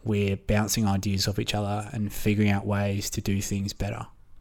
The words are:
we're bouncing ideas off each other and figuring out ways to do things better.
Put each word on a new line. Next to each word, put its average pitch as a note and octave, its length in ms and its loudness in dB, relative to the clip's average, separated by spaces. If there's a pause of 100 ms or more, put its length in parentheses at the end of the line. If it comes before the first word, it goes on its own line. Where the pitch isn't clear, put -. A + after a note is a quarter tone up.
we're G2+ 320 2
bouncing G#2+ 500 2
ideas G2 400 2
off G#2+ 120 -2
each A2+ 160 -2
other G#2 380 -2
and G#2+ 200 -2
figuring G#2 380 4
out G2+ 160 2
ways G2+ 440 0
to G2+ 120 -4
do G2 180 0
things G2 320 -2
better. G#2 340 -6 (340)